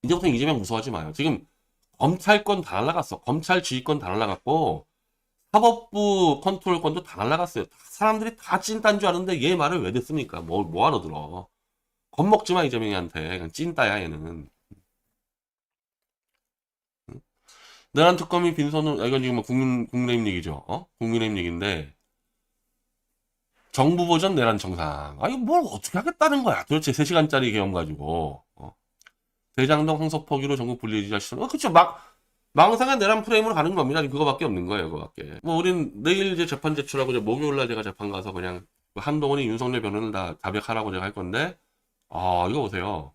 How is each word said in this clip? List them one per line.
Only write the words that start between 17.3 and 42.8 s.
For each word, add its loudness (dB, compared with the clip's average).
내란 8
특검이 0
빈손으로, 0
아, 0
이건 2
지금 0
뭐 -2
국민, 0
국민의힘 0
얘기죠. -4
어? -6
국민의힘 0
얘기인데, -4
정부 4
버전 4
내란 4
정상. -6
아, 0
이거 -4
뭘 4
어떻게 -8
하겠다는 2
거야? 0
도대체 0
세 2
시간짜리 2
계엄 0
가지고. -4
어? -18
대장동 2
항소 -4
포기로 -2
전국 -6
분리주의자 -4
시선. -8
어, -4
그쵸. -4
막, 6
망상한 6
내란 4
프레임으로 4
가는 2
겁니다. 2
그거밖에 0
없는 -2
거예요, -2
그거밖에. -12
뭐, 0
우린 0
내일 2
이제 0
재판 -2
제출하고 -2
이제 2
목요일 0
날 0
제가 -4
재판 -8
가서 -8
그냥 -8
그 -10
한동훈이 0
윤석열 -2
변호인을 -4
다 -6
자백하라고 -4
제가 -6
할 -8
건데, -4
아, 0
이거 0
보세요. -6